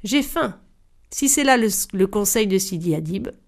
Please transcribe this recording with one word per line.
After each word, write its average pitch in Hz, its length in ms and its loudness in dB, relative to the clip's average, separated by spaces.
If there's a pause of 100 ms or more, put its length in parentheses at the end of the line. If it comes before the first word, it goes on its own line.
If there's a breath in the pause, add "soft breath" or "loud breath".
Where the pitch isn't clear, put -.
j'ai 262 200 2
faim. 277 360 -4 (520)
Si - 180 0
c'est 294 140 2
là 262 140 6
le, 220 100 2 (260)
le 190 140 2
conseil 208 400 0
de 190 100 2
Sidi 175 380 -2
Hadib. 165 320 -6 (200)